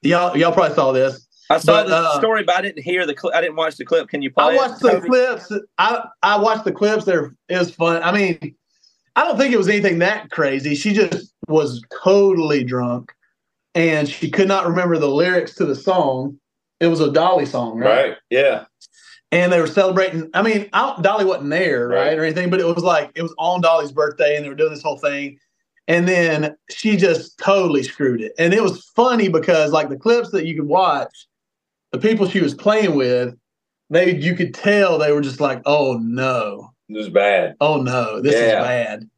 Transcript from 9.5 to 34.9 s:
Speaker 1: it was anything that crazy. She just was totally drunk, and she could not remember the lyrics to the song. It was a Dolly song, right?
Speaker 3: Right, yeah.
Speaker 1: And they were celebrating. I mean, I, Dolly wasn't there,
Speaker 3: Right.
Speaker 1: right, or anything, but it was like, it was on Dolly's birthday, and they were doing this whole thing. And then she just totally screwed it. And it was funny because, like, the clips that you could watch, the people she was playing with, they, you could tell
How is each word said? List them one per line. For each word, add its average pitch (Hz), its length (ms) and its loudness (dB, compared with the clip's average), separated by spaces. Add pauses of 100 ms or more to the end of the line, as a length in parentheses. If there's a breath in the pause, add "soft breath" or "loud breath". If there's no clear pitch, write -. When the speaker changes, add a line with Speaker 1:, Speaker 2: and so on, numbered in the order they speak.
Speaker 1:
it 240 60 2
was 185 100 2
anything 196 320 0
that 208 300 -2
crazy. 143 460 -2
She 202 180 -2
just 190 400 0 (140)
was 147 340 0 (220)
totally 180 600 4
drunk, 123 480 -6 (600)
and 160 340 0
she - 220 -8
could 190 180 0
not 196 200 0
remember 175 320 0
the 143 100 0
lyrics 175 460 0
to 180 100 -2
the 139 100 -4
song. 139 640 -2 (400)
It 165 80 2
was 165 120 0
a 143 120 0
Dolly 160 360 2
song, 117 320 -6
right? 113 300 2
Speaker 3:
Right, - 80 -12 (120)
yeah. 127 360 2 (680 soft breath)
Speaker 1:
And 175 200 2
they 175 80 4
were 156 80 0
celebrating. 180 680 0
I 190 80 0
mean, 214 300 -2
I, 220 280 -2
Dolly 196 240 2
wasn't 143 240 -2
there, 147 380 0
Speaker 3:
Right. 123 220 0
Speaker 1:
right, 156 100 0
or 160 40 -2
anything, 170 280 -2
but 185 80 2
it 175 80 0
was 170 160 -2
like, 160 320 2
it 165 80 -8
was 165 160 -8
on 180 220 -2
Dolly's 165 300 2
birthday, 147 440 0
and 147 100 -6
they 143 40 -10
were 139 60 -12
doing 156 160 0
this 147 120 -14
whole 143 160 -6
thing. 143 400 -6 (480)
And 175 200 2
then 160 480 0 (140)
she 214 260 -2
just 175 440 0
totally 180 420 2
screwed 123 400 -4
it. 107 160 -10
And 170 160 2
it 220 80 2
was 185 240 -4 (100)
funny 233 340 2
because, 160 420 2
like, 151 180 0
the 135 80 -8
clips 233 320 0
that 165 160 -2
you 165 100 -6
could 151 120 -6
watch, 165 580 0 (680)
the 131 60 -6
people 202 320 2
she 190 100 -2
was 143 140 0
playing 208 420 0
with, 123 380 0 (560)
they, 180 260 2
you 165 200 -2
could 170 180 -4
tell 196 460 2